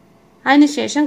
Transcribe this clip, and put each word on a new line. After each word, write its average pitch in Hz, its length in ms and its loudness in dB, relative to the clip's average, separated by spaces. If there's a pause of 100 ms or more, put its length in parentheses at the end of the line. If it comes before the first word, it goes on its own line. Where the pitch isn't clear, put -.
(500)
അതിനുശേഷം 285 580 0